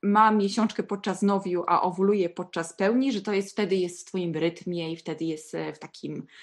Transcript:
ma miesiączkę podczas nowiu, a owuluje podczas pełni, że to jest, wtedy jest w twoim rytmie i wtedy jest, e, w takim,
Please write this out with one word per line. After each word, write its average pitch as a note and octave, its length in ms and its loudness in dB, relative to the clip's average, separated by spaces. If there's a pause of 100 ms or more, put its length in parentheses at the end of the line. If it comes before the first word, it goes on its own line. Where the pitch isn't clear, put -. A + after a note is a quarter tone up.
ma G#3+ 280 6
miesiączkę G#3+ 520 2
podczas G3 380 -4
nowiu, G3 460 2
a E3+ 140 4
owuluje F#3 480 2
podczas E3+ 440 -6
pełni, B3 380 2
że G#3 100 -2
to G#3 120 -4
jest, G3 180 -2
wtedy G3 240 0
jest F3+ 260 -2
w - 40 -18
twoim F3+ 280 -2
rytmie E3 580 -2
i E3 60 -6
wtedy E3 280 -6
jest, D#3 300 -6
e, D#3 180 -6
w D3 60 -16
takim, - 460 -12 (180)